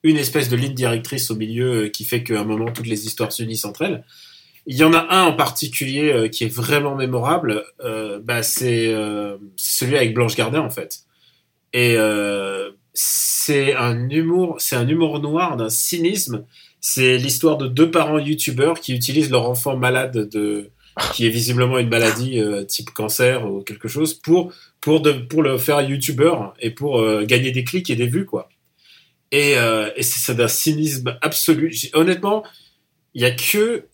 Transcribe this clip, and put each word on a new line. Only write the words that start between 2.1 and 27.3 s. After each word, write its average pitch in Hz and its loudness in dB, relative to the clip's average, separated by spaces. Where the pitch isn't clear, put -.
qu'à 113 -2
un 104 -2
moment 110 -2
toutes 117 -8
les 107 -4
histoires 110 -6
s'unissent 113 -6
entre 101 -8
elles. 170 -4
Il 135 -8
y 139 4
en 160 6
a 170 2
un 185 6
en 156 4
particulier, 139 -2
euh, 113 2
qui - -4
est 110 -4
vraiment 139 0
mémorable, 127 -2
euh, 110 -6
bah, 117 -2
c'est, 120 0
euh, 104 -4
c'est - -2
celui 131 2
avec 117 2
Blanche 120 0
Gardin 127 0
en - -4
fait. - -10
Et, 120 2
euh, 101 -2
c'est - 0
un 120 0
humour, 165 2
c'est - -2
un 120 0
humour 151 2
noir, 151 -2
d'un 110 -2
cynisme. 165 -2
C'est 127 2
l'histoire 139 2
de 139 -4
deux 151 4
parents 156 2
youtubeurs 147 0
qui 131 -4
utilisent 131 0
leur 120 2
enfant 127 -2
malade 123 0
de, 104 -4
qui 120 0
est 110 4
visiblement 123 0
une 117 0
maladie, 117 2
euh, 104 -2
type - -8
cancer 113 0
ou 98 -6
quelque 101 -12
chose, 156 -2
pour, 175 2
pour 151 4
de, 147 4
pour 131 0
le 135 2
faire 143 2
youtubeur 139 0
et 117 -4
pour, 139 -2
euh, 107 2
gagner 127 2